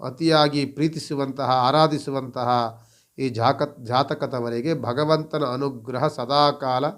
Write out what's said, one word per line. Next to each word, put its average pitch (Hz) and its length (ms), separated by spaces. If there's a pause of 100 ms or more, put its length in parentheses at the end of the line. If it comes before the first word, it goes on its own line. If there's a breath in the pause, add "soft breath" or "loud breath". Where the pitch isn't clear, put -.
ಅತಿಯಾಗಿ 147 600
ಪ್ರೀತಿಸುವಂತಹ, 139 840
ಆರಾಧಿಸುವಂತಹ 127 1300 (360 soft breath)
ಈ 135 120
ಜಾಕ-, 131 540
ಜಾತಕದವರಿಗೆ 123 960
ಭಗವಂತನ 151 640
ಅನುಗ್ರಹ 127 640
ಸದಾಕಾಲ 139 800 (120)